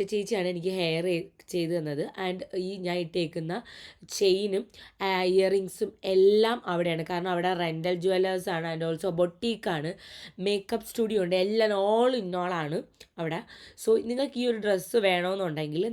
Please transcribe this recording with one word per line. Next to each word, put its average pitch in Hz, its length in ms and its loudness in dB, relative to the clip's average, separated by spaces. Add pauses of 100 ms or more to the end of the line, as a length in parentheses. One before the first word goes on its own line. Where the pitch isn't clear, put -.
(100)
ചേച്ചിയാണ് 202 400 0
എനിക്ക് 180 240 -4
ഹെയർ 170 320 0 (460)
ചെയ്ത് 170 220 -2
തന്നത്. 151 280 -2 (220)
And 185 160 -4 (260)
ഈ - 20 -6 (160)
ഞാൻ 175 200 -2
ഇട്ടേക്കുന്ന 165 500 -4 (640)
ചെയിനും, 196 460 2 (380)
ആ, 196 80 2 (220)
ഇയറിങ്സും 190 600 2 (220)
എല്ലാം 208 460 6 (140)
അവിടെയാണ്. 170 320 0
കാരണം 180 280 -2
അവിടെ 175 180 2 (120)
റെൻ്റൽ 165 420 -2
jewellers-ആണ് 185 680 0
and 160 160 -4
also 165 220 -2 (100)
ബൊട്ടീക്കാണ്, 175 720 -2 (560)
മേക്കപ്പ് 208 440 -2
സ്റ്റുഡിയോ 208 340 0
ഉണ്ട്, 175 120 2
എല്ലാം 208 380 2 (140)
all 240 320 4
in 185 100 -4 (120)
all 180 180 -2
ആണ് 156 180 -2 (440)
അവിടെ. 165 180 -4 (420)
So - 80 2 (200)
നിങ്ങൾക്ക് 254 300 -4
ഈ 247 100 0
ഒരു 226 140 0
ഡ്രസ്സ് 208 440 0
വേണമെന്നുണ്ടെങ്കിൽ 175 760 0 (100)